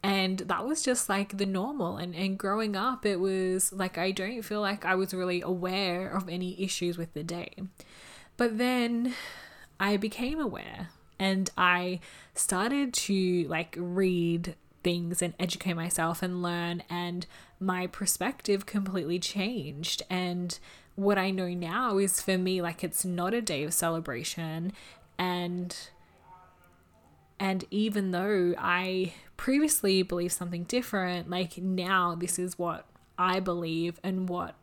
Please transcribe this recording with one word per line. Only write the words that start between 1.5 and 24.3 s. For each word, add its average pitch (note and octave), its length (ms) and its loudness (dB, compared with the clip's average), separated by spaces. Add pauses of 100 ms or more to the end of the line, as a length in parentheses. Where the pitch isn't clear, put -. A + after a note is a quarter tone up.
And, F3 160 -6
and F#3+ 240 0
growing G#3 380 0
up, A#3+ 320 0
it G3 120 2
was, F#3+ 540 2
like, F#3+ 240 -2
I F#3 140 2
don't G#3 320 -4
feel G#3 180 -2
like G3+ 240 -2
I F#3 80 4
was F#3+ 220 2
really F3+ 260 0
aware F#3 640 0
of F#3 220 -2
any F3+ 340 -4
issues F3 320 -2
with E3 180 -6
the D3+ 100 -6
day. E3+ 320 -8 (800)
But A#3 220 2
then B3 560 2 (640)
I G3+ 180 4
became A#3+ 420 -2
aware - 500 -6 (280)
and F#3+ 400 2
I F3+ 440 4 (340)
started B3 580 2
to, F3+ 540 2
like, E3 320 -2
read F3 760 2 (280)
things F3 400 0
and E3+ 160 -2
educate F3+ 340 -2
myself E3 480 0
and F3+ 220 -2
learn, F3 440 -2
and F3 380 -4 (340)
my F#3 280 0
perspective G3 800 0
completely F#3 500 -2
changed. F3 920 -4
And F3+ 520 -2 (360)
what G3+ 220 4
I F#3+ 140 2
know F#3 160 0
now F3+ 500 0
is, G3 240 2
for F#3+ 160 2
me, F#3 240 2
like, E3+ 220 -4
it's F3 220 -2
not F3+ 280 0
a A#3+ 80 0
day D#3 220 -2
of D#3+ 100 -2
celebration. E3 1000 -2 (460)